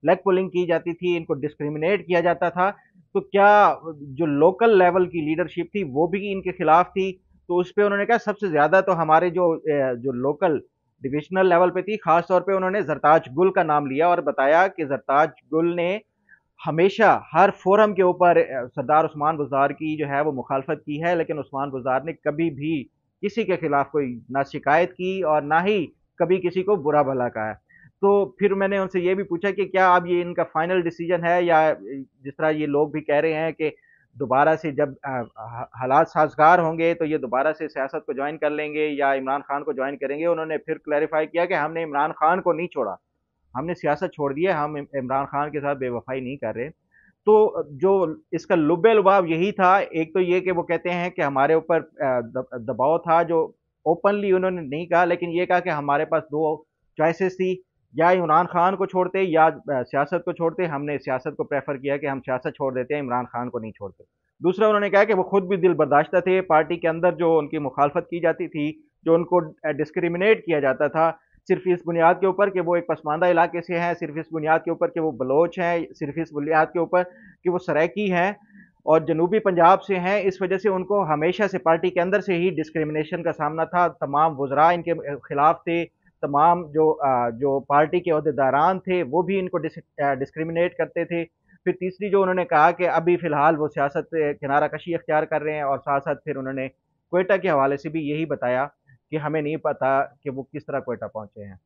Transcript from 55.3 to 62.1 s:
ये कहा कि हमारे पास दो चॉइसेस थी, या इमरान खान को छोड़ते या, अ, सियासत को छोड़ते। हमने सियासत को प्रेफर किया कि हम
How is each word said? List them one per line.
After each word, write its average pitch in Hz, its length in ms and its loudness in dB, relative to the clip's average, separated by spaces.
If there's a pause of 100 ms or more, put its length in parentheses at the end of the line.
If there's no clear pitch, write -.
ये 175 160 -2
कहा 180 140 2
कि 175 100 -6
हमारे 143 360 0
पास 156 180 -2
दो 156 440 -4 (300)
चॉइसेस 170 380 0
थी, 185 280 -2 (320)
या 160 160 4
इमरान 170 340 4
खान 180 300 0
को 190 100 -2
छोड़ते 185 360 -2
या, 160 240 4
अ, 151 240 0
सियासत 143 560 -2
को 175 80 -4
छोड़ते। 165 320 -2
हमने 147 320 -6
सियासत 139 400 -6
को 156 60 -6
प्रेफर 143 340 -6
किया 139 200 -4
कि 143 100 -6
हम 135 120 -6